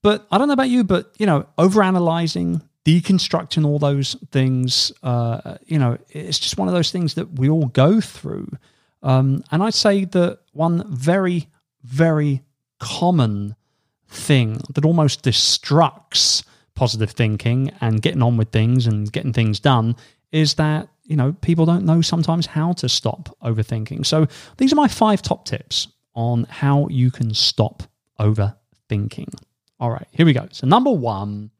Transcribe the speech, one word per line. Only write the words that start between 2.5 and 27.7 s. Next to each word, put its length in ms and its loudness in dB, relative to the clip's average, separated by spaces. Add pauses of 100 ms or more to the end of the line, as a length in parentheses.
deconstructing 800 0
all 140 0
those 360 -2 (160)
things, 640 0 (100)
uh, 540 -4 (100)
you 120 -2
know, 180 2 (140)
it's 280 -8
just 200 -6
one 100 0
of 60 0
those 160 0
things 240 -4
that 240 -8
we 100 2
all 200 2
go 320 4
through. 460 -10 (560)
Um, 480 2
and 140 0
I'd 100 -2
say 300 2
that 360 -2 (120)
one 320 0 (100)
very, 540 0 (340)
very 600 0 (360)
common 800 0 (520)
thing 520 0 (140)
that 100 0
almost 400 2
destructs 1200 0 (300)
positive 360 -2
thinking 600 0 (100)
and 220 0
getting 200 0
on 140 2
with 140 0
things 360 2
and 240 -2
getting 220 -6
things 260 0
done 380 2 (360)
is 220 2
that, 340 -2 (160)
you 120 -6
know, 240 -2
people 240 2
don't 200 0
know 180 2
sometimes 440 -2
how 280 -2
to 140 -6
stop 540 -6
overthinking. 640 -4
So 220 2 (320)
these 140 4
are 40 4
my 100 4
five 360 2
top 240 -6
tips 420 -8 (260)
on 300 -2
how 440 0
you 220 2
can 220 -4
stop 520 -2 (360)